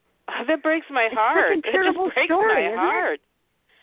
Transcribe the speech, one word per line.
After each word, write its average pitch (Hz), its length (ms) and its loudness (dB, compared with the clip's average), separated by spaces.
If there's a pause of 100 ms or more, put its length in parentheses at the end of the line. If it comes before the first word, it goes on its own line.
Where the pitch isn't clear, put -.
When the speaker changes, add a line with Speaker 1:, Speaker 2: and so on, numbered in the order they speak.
(480)
Speaker 1:
That 294 160 0
breaks 320 260 0
my 254 220 0
Speaker 2:
It's - 20 -10
such 240 40 -6
a 220 40 2
Speaker 1:
heart. 233 360 2 (140)
Speaker 2:
terrible 370 340 0
Speaker 1:
It - 20 0
just - 80 -4
breaks 269 120 0
Speaker 2:
story, 403 260 2
Speaker 1:
my - 160 0
Speaker 2:
isn't 427 40 -6
it? 453 40 -6
Speaker 1:
heart. 359 420 -2 (640)